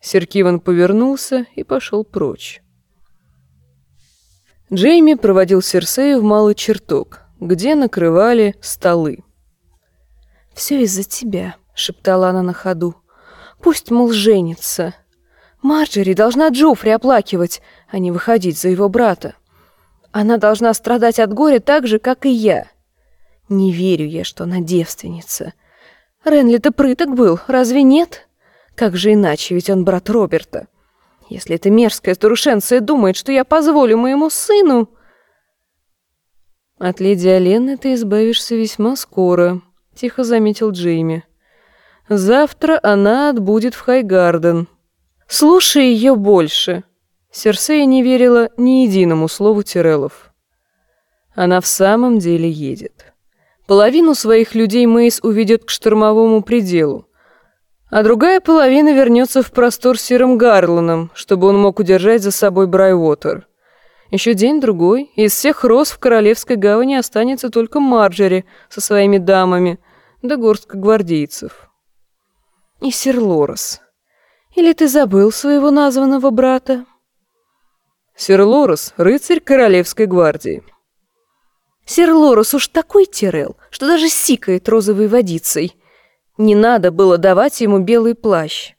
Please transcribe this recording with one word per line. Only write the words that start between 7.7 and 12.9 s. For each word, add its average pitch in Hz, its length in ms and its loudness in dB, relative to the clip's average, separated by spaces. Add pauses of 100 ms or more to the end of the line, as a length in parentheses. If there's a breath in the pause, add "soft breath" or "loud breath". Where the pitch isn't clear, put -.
накрывали 208 840 0
столы. 170 640 -4 (1300)
«Всё - 280 -6
из-за 196 220 -4
тебя», 185 520 -10 (180)
шептала 185 560 -2
она 185 140 -2
на 180 100 -4
ходу. 175 420 -8 (680 soft breath)